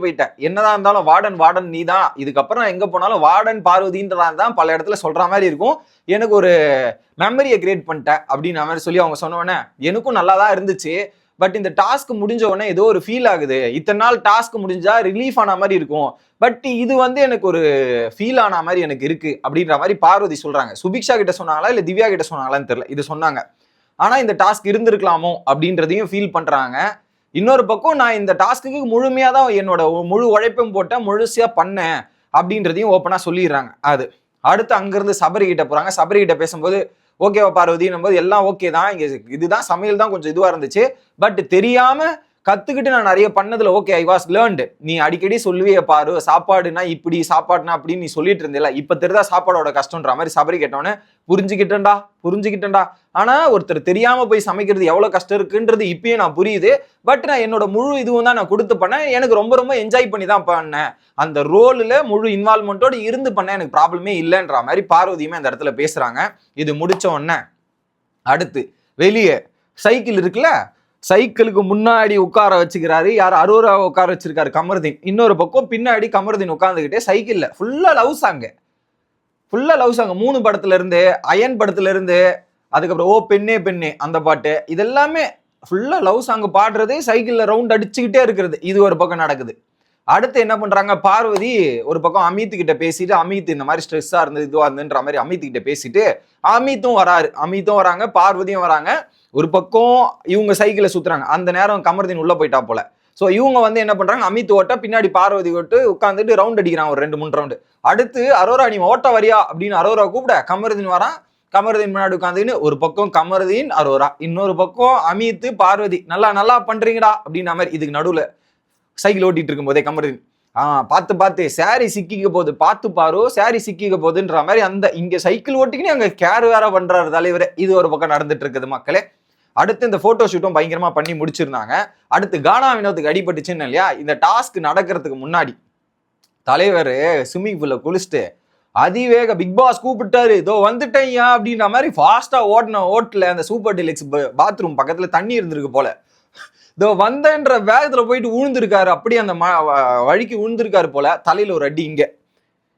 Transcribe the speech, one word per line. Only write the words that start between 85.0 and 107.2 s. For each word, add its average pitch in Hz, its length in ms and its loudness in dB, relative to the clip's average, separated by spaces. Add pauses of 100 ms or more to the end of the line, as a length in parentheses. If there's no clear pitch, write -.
ஃபுல்லா 262 300 -2
லவ் 208 200 2
சாங் 220 320 -4
பாடுறது, 220 540 0
சைக்கிள்ல 233 400 0
ரவுண்ட் 220 360 0
அடிச்சுக்கிட்டே 240 400 0
இருக்கிறது, 185 380 -2
இது 190 220 2
ஒரு 190 140 4
பக்கம் 170 220 0
நடக்குது. 135 440 -4 (420)
அடுத்து 214 360 2
என்ன 220 180 0
பண்றாங்க, 202 420 0
பார்வதி 202 800 0
ஒரு 156 180 -4
பக்கம் 175 360 2
அமித் 214 200 -6
கிட்ட 160 180 0
பேசிட்டு, 165 540 0
அமித் 190 200 -6
இந்த 147 160 -4
மாதிரி 156 260 -2
ஸ்ட்ரெஸ்ஸா 160 300 -2
இருந்தது, 151 260 -2
இதுவா 147 220 2
இருந்துன்ற 143 260 -6
மாதிரி 139 240 -2
அமித் 147 320 -4
கிட்ட 120 80 -6
பேசிட்டு, 143 560 0 (340)
அமித்தும் 233 580 2
வராரு, 170 260 4 (120)
அமித்தும் 196 300 -2
வராங்க, 190 400 2
பார்வதியும் 190 460 2
வராங்க. 170 480 0 (220)
ஒரு 156 200 -2
பக்கம் 233 760 2
இவங்க 208 300 0
சைக்கிளை 208 400 2
சுத்துறாங்க. 165 260 -2
அந்த 175 320 -2
நேரம் 196 300 0
கமருதீன் 180 340 -2
உள்ள 165 180 2
போயிட்டா 143 260 0
போல. 113 300 -4 (220)
So 196 160 0
இவங்க 247 320 2
வந்து 220 200 2
என்ன 214 140 0
பண்றாங்க, 196 360 0
அமித் 214 220 -2
ஓட்ட, 196 240 2
பின்னாடி 220 320 0
பார்வதி 185 440 2
ஓட்டு 208 380 0
உட்காந்துட்டு 208 440 0
ரவுண்ட் 214 260 2
அடிக்கிறாங்க 165 280 0
ஒரு 139 120 -2
ரெண்டு, 151 160 -4
மூணு 151 140 -8